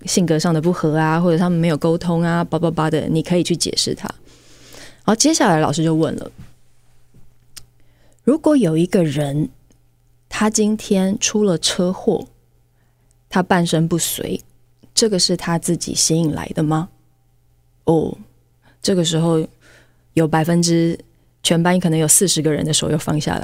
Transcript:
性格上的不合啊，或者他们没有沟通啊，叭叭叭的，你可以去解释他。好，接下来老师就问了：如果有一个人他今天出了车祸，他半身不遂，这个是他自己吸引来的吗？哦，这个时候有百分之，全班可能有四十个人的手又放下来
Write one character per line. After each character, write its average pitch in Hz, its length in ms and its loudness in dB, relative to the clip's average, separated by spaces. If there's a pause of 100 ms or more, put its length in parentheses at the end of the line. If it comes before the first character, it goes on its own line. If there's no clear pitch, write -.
性 180 220 0
格 156 100 2
上 165 160 0
的 156 80 0
不 175 100 2
合 156 240 0
啊， 160 240 2
或 175 120 2
者 160 80 2
他 180 100 2
们 175 80 2
没 165 120 2
有 151 80 0
沟 165 200 0
通 170 240 -2
啊， 170 220 0
叭 165 160 -4
叭 170 100 0
叭 156 220 -2
的， 156 160 -2
你 160 160 0
可 175 120 -2
以 170 80 2
去 175 120 -2
解 - 200 -4
释 - 200 -2
他。 - 120 -14 (960)
好， 208 140 0
接 311 180 2
下 302 160 2
来 160 100 4
老 147 120 0
师 156 120 -2
就 160 120 2
问 156 200 0
了： - 160 -12 (1900)
如 285 140 2
果 302 180 4
有 165 220 2
一 170 80 2
个 180 180 2
人 147 460 -2 (800)
他 214 240 -2
今 214 260 0
天 190 400 0
出 - 260 0
了 180 140 2
车 180 340 0
祸， - 360 -2 (1000)
他 185 140 0
半 180 240 0
身 165 220 0
不 170 100 -2
遂， - 460 -6 (500)
这 226 160 0
个 196 80 0
是 175 180 0
他 170 220 -2
自 170 180 -2
己 - 200 -6
吸 - 200 0
引 165 160 0
来 - 180 -6
的 - 120 -4
吗？ 156 280 0 (960)
哦， 160 300 2 (680)
这 202 100 2
个 180 100 2
时 160 140 -2
候 160 260 2 (720)
有 165 140 2
百 156 160 2
分 170 180 2
之， 170 340 2 (460)
全 170 220 0
班 180 160 2
可 180 100 0
能 160 80 0
有 160 100 2
四 180 200 2
十 160 120 0
个 151 140 0
人 - 100 -2
的 156 80 -2
手 - 200 -2
又 151 40 0
放 156 240 -2
下 - 140 -4
来 - 100 -4